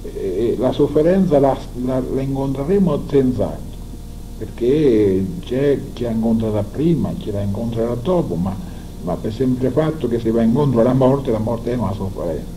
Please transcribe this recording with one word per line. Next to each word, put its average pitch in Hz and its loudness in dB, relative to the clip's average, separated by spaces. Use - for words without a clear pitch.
eh, 98 -2
la 127 0
sofferenza 151 4
la, 135 4
la, 131 0
la 131 -2
incontreremo 139 0
senz'altro, 123 2
perché 110 2
c'è 135 0
chi 120 -6
l'ha 117 -2
incontrata 110 0
prima, 120 0
chi - -6
la 101 -2
incontrerà 113 -2
dopo, 175 0
ma, 190 -2
ma 85 -4
per - -6
semplice 127 0
fatto 156 0
che 113 0
si 110 -2
va 113 2
incontro 120 4
alla 127 4
morte, 131 4
la 110 0
morte 113 -2
è 123 0
una 98 -2
sofferenza. 85 -4